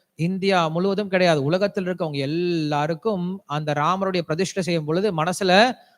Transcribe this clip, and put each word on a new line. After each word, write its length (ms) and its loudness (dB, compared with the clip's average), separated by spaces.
இந்தியா 520 0
முழுவதும் 420 -2
கிடையாது, 340 4
உலகத்தில் 420 0
இருக்கவங்க 300 -4
எல்லாருக்கும் 1300 -2
அந்த 280 -4
ராமருடைய 480 0
பிரதிஷ்டை 420 -2
செய்யும் 220 -2
பொழுது 380 0
மனசுல 480 4